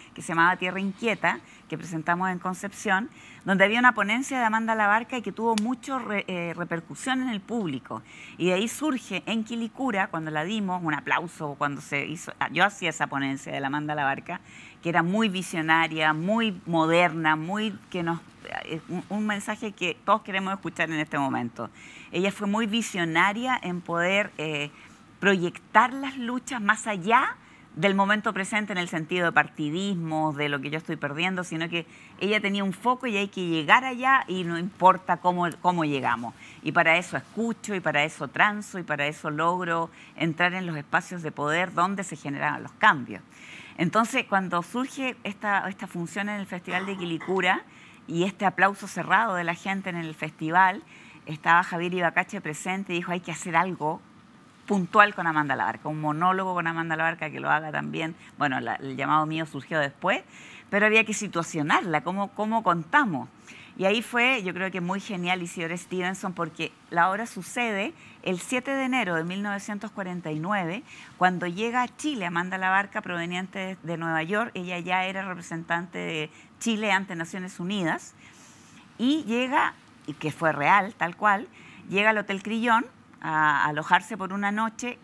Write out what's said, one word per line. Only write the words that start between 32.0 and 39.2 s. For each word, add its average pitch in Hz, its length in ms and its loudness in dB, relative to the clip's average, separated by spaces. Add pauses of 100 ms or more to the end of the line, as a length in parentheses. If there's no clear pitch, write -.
ella 208 220 0
tenía 202 220 0
un 190 100 0
foco 247 320 -2
y 226 100 0
hay 196 120 0
que 185 200 -4
llegar 165 380 6
allá 262 420 2
y 185 160 -2
no 170 140 -2
importa 180 600 4
cómo, 175 300 2 (140)
cómo 175 240 2
llegamos. 123 480 -2 (300)
Y - 80 -2
para 165 260 6
eso 175 180 -4
escucho, 208 600 -4
y 185 40 -2
para 147 240 2
eso 156 240 -4
transo, 202 520 0
y 175 40 -6
para 143 240 -2
eso 156 220 -6